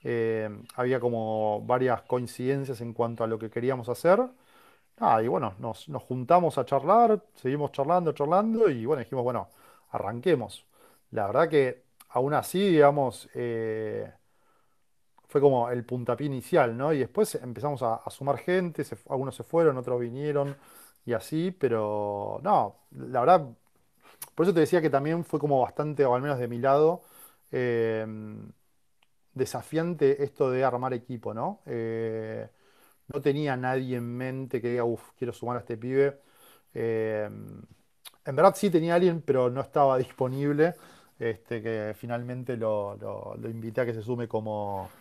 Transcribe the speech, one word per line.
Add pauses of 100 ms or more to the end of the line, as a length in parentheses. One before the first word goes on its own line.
Em, (120)
había
como
varias
coincidencias
en
cuanto
a
lo
que
queríamos
hacer. (800)
Ah,
y
bueno,
nos,
nos
juntamos
a
charlar, (120)
seguimos
charlando,
charlando,
y
bueno,
dijimos,
"Bueno, (420)
arranquemos". (440)
La
verdad
que (260)
aún
así,
digamos,
eh, (1160)
fue
como
el
puntapié
inicial,
¿no?
Y
después
empezamos
a,
a
sumar
gente,
se
fu-,
algunos
se
fueron,
otros
vinieron, (500)
y
así,
pero
no, (160)
la
verdad, (880)
por
eso
te
decía
que
también
fue
como
bastante,
o
al
menos
de
mi
lado, (480)
em, (840)
desafiante
esto
de
armar
equipo,
¿no?
Eh, (600)
no
tenía
nadie
en
mente
que
diga,
"Uf,
quiero
sumar
a
este
pibe". (540)
Eh, (960)
en
verdad
sí
tenía
alguien,
pero
no
estaba
disponible, (440)
este,
que
finalmente
lo,
lo,
lo
invité
a
que
se
sume
como (120)